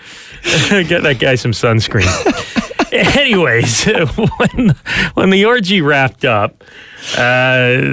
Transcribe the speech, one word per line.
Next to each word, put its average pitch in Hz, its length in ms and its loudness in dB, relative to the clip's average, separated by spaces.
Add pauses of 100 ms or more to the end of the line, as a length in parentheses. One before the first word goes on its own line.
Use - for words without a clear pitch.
(420)
<laughs> 175 420 0
Get 170 180 -2
that 143 160 0
guy 135 160 2
some 123 180 -2
sunscreen. 110 540 0 (840)
<laughs> 226 240 0
Anyways, 151 680 2
<laughs> - 0 -
when, 208 840 0 (440)
when - 160 2
the 196 140 2
orgy 208 380 2
wrapped 139 420 0
up, 110 400 0 (540)
uh, 127 580 2 (160)